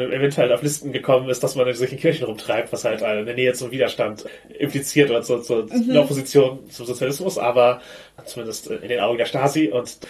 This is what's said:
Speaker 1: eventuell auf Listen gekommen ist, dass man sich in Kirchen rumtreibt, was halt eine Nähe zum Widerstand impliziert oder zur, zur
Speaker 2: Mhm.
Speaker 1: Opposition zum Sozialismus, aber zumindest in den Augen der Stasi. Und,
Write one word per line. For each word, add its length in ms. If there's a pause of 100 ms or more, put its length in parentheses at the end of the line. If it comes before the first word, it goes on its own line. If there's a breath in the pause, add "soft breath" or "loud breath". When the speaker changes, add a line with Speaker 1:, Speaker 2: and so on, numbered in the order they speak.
(120)
Speaker 1:
eventuell 380
auf 120
Listen 300
gekommen 360
ist, 160
dass 100
man 200
sich 180
in 60
Kirchen 260
rumtreibt, 480
was 140
halt 160
eine 320
Nähe 180
zum 180
Widerstand 540 (340 loud breath)
impliziert 520
oder 100
zur, 220
zur 240
Speaker 2:
Mhm. 280
Speaker 1:
Opposition 760
zum 160
Sozialismus, 500
aber 460 (420 loud breath)
zumindest 440
in 200
den 120
Augen 180
der 80
Stasi. 420
Und, 300 (120)